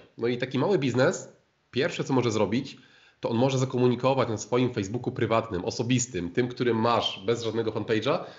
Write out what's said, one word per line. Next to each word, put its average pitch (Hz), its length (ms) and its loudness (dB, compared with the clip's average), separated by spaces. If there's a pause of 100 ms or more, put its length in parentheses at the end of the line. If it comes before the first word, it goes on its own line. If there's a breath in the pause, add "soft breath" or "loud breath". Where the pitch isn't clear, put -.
(180)
No 113 100 -2
i 123 100 0
taki 127 220 -4
mały 180 180 2
biznes, 135 540 2 (400)
pierwsze, 156 320 -2
co 147 100 -2
może 120 180 2
zrobić, 104 460 0 (420 soft breath)
to - 100 -4
on 117 80 0
może 135 200 2
zakomunikować 127 720 2
na 107 80 -2
swoim 123 360 0
Facebooku 117 380 -2
prywatnym, 110 540 0
osobistym, 107 680 -2
tym, 123 160 0
którym 120 300 0
masz, 110 480 0
bez 113 180 0
żadnego 110 280 -2
fanpage'a, 113 480 -2 (200 loud breath)